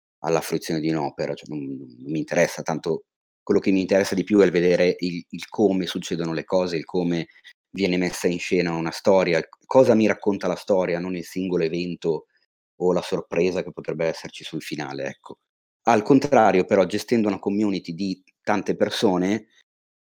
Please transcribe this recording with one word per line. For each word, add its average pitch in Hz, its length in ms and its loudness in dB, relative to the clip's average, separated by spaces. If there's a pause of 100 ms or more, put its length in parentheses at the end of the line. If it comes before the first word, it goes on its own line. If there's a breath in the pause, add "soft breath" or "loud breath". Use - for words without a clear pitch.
(240)
alla 80 180 0
fruizione 82 380 -4
di 76 100 -2
un'opera, 73 460 -4
cioè - 140 -18
non, 76 100 -8 (400)
non 67 120 -12
mi 78 60 -4
interessa 80 460 -2
tanto. 80 400 -4 (400)
Quello 101 160 2
che 104 100 0
mi 95 120 4
interessa 98 340 2
di 92 80 0
più 104 160 4
è 95 60 8
il 90 60 2
vedere 87 480 4
il, 87 300 -6
il - 200 -14
come 95 360 2
succedono 82 480 -6
le 76 120 -6
cose, 90 320 -2
il 73 80 -6
come 87 420 -2 (420 soft breath)
viene 185 280 0
messa 90 300 -2
in 87 120 0
scena 87 360 0
una 82 140 -4
storia, 90 480 2
il 80 100 -2 (200)
cosa 127 260 6
mi 110 140 4
racconta 98 400 -2
la 87 80 0
storia, 90 440 0
non 92 160 -6
il 82 100 -8
singolo 90 380 -2
evento 85 600 -4 (520)
o 90 140 2
la 87 120 0
sorpresa 87 580 -2
che 80 100 -10
potrebbe 80 360 -6
esserci - 360 -8
sul 78 200 -10
finale, 69 420 -8
ecco. - 340 -14 (440)
Al 117 180 4
contrario, 110 640 4
però, 98 200 4
gestendo 104 420 0
una 95 120 0
community 101 540 -2
di 92 300 -6 (180)
tante 98 340 -2
persone, 101 720 0 (580 soft breath)